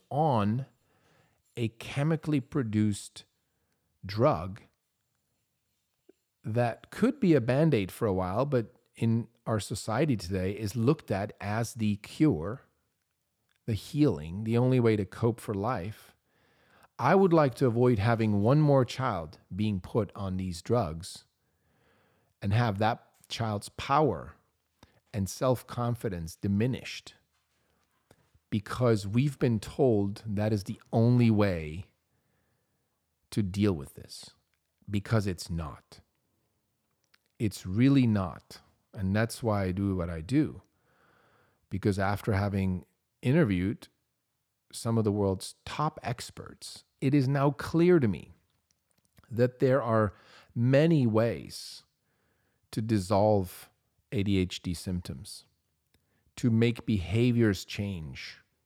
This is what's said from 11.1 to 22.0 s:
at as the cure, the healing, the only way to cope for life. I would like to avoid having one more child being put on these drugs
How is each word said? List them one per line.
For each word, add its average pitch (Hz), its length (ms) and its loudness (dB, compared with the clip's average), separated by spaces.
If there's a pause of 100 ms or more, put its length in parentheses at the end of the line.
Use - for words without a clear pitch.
at 101 300 -4
as 104 320 -4
the 107 240 -2
cure, 107 640 -2 (1040)
the 117 80 -2
healing, 101 720 -2
the 113 120 0
only 127 220 4
way 113 160 4
to 104 80 0
cope 113 380 -2
for 113 120 -8
life. 104 600 -6 (840)
I 139 180 4
would 196 180 6
like 147 220 4
to 139 100 2
avoid 120 340 4
having 107 420 2
one 139 200 4
more 139 240 4
child 95 540 -6 (140)
being 101 280 -2
put - 340 -4
on 95 220 -6
these 92 240 -6
drugs 87 640 -4 (1160)